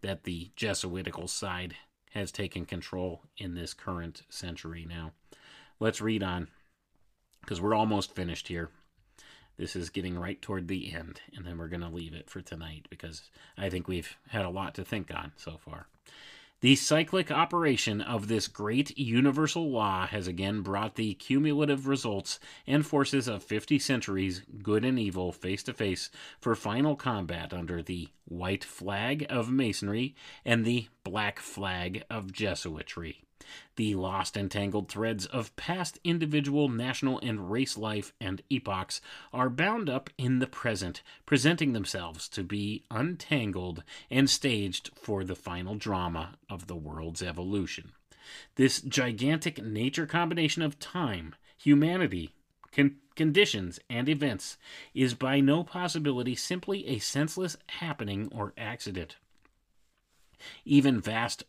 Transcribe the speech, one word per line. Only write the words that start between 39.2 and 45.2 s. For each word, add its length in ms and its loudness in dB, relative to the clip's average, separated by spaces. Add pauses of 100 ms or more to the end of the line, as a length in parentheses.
are 180 2
bound 400 2
up 280 -2
in 220 4
the 80 2
present, 540 -2 (240)
presenting 460 6
themselves 580 -4
to 140 -6
be 480 -4
untangled 920 -2 (280)
and 180 6
staged 640 0
for 280 -2